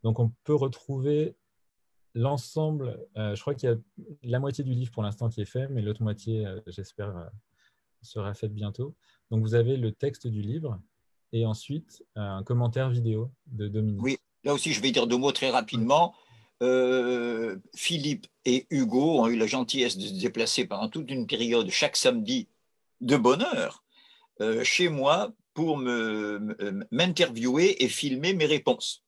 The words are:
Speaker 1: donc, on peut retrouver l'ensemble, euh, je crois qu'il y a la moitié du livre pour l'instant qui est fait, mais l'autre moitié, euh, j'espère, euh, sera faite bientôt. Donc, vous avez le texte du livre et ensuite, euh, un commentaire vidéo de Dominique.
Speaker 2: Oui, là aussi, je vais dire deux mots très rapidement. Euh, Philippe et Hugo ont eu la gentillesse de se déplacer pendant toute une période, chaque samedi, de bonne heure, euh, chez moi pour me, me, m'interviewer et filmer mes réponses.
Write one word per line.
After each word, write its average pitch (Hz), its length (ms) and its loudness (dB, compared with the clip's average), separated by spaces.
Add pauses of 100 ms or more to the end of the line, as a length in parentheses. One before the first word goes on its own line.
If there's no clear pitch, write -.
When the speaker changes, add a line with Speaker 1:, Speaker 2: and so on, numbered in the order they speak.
Speaker 1:
donc, 113 160 2
on 117 140 4 (120)
peut 151 100 2
retrouver 139 800 0 (760)
l'ensemble, 139 920 -2 (120)
euh, 104 160 -2
je 101 80 -8
crois 143 120 -2
qu'il 123 140 0
y 117 40 4
a 113 40 4 (460)
la 123 160 0
moitié 139 260 -2
du 131 80 -2
livre 123 180 -2
pour 113 120 -6
l'instant 107 260 -2
qui 107 140 -4
est 101 40 -4
fait, 131 220 -4
mais 127 140 -2
l'autre 107 200 -2
moitié, 107 440 -2
euh, 95 120 -8 (100)
j'espère, 98 460 -10
euh, 85 120 -12 (720)
sera 101 320 -8
faite 104 220 -6
bientôt. 107 400 -6 (360)
Donc, 110 120 2
vous 110 120 0
avez 117 220 4
le 113 160 -2
texte - 340 -4
du 107 140 -4
livre 113 400 -6 (520)
et 117 120 0
ensuite, 127 580 -6 (140)
euh, 107 40 -10
un 98 240 -6
commentaire 123 440 0
vidéo 117 420 0 (160)
de 107 220 -6
Dominique. 107 340 0
Speaker 2:
Oui, 131 140 0 (260)
là - 120 2
aussi, - 180 -2
je 110 80 -2
vais 131 100 2
dire 120 160 2
deux 120 120 2
mots 135 140 2
très 135 180 0
rapidement. 123 640 2 (480)
Euh, 123 960 2 (180)
Philippe 151 540 -2 (160)
et 127 260 2
Hugo 135 500 4
ont 113 60 6
eu 117 100 2
la 110 120 2
gentillesse 127 500 0
de 98 80 -6
se 95 140 -6
déplacer 113 440 0
pendant 104 240 -4
toute 139 220 -8
une 127 160 -4
période, 117 440 0
chaque - 260 0
samedi, 120 520 0 (520)
de 131 160 4
bonne 180 260 6
heure, 269 400 -2 (580)
euh, 110 220 0
chez - 260 2
moi 156 440 2 (220)
pour 156 220 0
me, 110 640 -2
me, 104 540 -6
m'interviewer 147 920 2
et 127 60 2
filmer 143 440 -2
mes 160 140 2
réponses. - 600 0